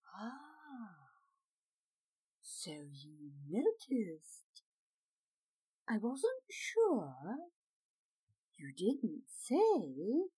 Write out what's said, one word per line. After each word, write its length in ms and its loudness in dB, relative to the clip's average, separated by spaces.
Ah, 800 -12
so 300 -10
you 600 -14
noticed. 1120 0
I 100 0
wasn't 540 0
sure. 640 2
You 200 -12
didn't 500 2
say. 1120 2